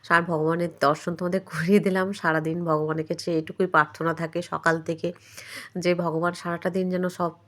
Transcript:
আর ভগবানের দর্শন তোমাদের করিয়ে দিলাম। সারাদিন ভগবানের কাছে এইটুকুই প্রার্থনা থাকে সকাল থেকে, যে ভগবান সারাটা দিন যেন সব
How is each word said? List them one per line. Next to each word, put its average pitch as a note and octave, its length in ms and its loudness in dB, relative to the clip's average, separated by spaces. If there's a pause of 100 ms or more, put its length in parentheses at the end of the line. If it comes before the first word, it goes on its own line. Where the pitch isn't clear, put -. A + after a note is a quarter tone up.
আর E3+ 140 6
ভগবানের E3 460 0 (120)
দর্শন D3+ 340 2
তোমাদের F3+ 260 -2
করিয়ে F3 380 2
দিলাম। F#3 340 2
সারাদিন D#3+ 520 0
ভগবানের D#3 420 0
কাছে E3+ 260 -4
এইটুকুই D#3+ 340 0
প্রার্থনা D#3+ 480 2
থাকে E3 280 -4
সকাল E3 400 0
থেকে, E3 300 -4 (680)
যে F3+ 160 2
ভগবান E3+ 380 0
সারাটা E3+ 380 -6
দিন F#3 200 -2
যেন F#3 180 0
সব F3 220 -2 (180)